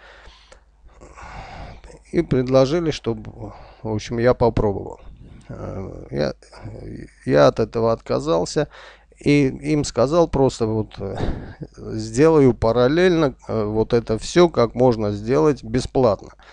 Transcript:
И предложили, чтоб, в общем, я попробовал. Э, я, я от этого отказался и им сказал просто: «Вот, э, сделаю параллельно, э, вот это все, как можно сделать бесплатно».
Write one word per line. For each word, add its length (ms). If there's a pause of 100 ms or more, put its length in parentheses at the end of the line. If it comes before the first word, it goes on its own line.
(2000)
И 100
предложили, 720
чтоб, 260 (640)
в 80
общем, 280
я 160
попробовал. 680 (500)
Э, 600
я, 240 (920)
я 220
от 120
этого 320
отказался 760 (560)
и 240
им 360
сказал 440
просто: 400
«Вот, 320
э, 160 (640)
сделаю 760
параллельно, 840 (120)
э, 160
вот 300
это 240
все, 320
как 260
можно 360
сделать 520
бесплатно». 640 (240)